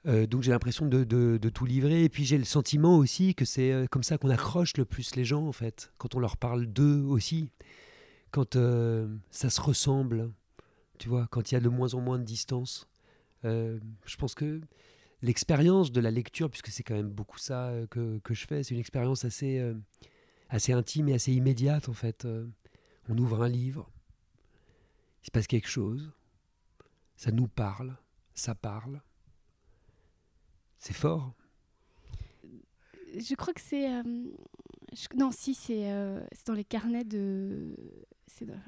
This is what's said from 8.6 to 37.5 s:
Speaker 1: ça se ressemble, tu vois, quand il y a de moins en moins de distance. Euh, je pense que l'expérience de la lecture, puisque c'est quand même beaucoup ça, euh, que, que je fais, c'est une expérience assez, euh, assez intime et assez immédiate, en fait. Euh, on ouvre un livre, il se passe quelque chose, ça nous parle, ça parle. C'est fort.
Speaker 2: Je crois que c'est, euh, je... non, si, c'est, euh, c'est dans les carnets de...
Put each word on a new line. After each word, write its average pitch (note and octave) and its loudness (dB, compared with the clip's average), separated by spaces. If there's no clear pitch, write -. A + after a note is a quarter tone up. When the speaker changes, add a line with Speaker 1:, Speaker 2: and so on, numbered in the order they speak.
Speaker 1:
ça B2+ 0
se - 0
ressemble, C3 2
tu A#2 -8
vois, A#2+ 2
quand A#2 -2
il C3 2
y B2 4
a - 4
de A#2+ 4
moins B2 0
en B2+ -2
moins B2+ -2
de B2 -4
distance. B2 -6
Euh, A2+ -2
je - -14
pense C#3 -4
que D3+ -4
l'expérience D#3 4
de B2 4
la A2+ 2
lecture, B2 -2
puisque - -14
c'est G#2+ -10
quand A2+ -6
même G#2 -2
beaucoup G2+ -10
ça, B2+ -6
euh, A#2 -4
que, A2+ -4
que - -6
je - -8
fais, D3 -4
c'est B2+ -4
une A#2+ -2
expérience B2+ -2
assez, C3 -2
euh, A#2+ -2
assez A#2+ 0
intime C#3+ 2
et C#3 4
assez C3 2
immédiate, C3 2
en A#2+ -6
fait. A2+ -6
Euh, A2+ -6
on A2+ 0
ouvre A2+ 2
un A#2+ 2
livre, B2 -4
il - -20
se - -16
passe A2+ 0
quelque A#2 0
chose, B2+ -4
ça A2+ -2
nous A#2 2
parle, A#2+ -6
ça A2+ -6
parle. A2+ -10
C'est - -10
fort. D3 -2
Speaker 2:
Je A#3 -6
crois - -6
que - -12
c'est, C#4 -4
euh, A#3+ -6
je... - -14
non, C4 2
si, - -6
c'est, G#3+ -6
euh, G3 -6
c'est - -16
dans A3+ -2
les G#3 -4
carnets A#3 -4
de... G3 -6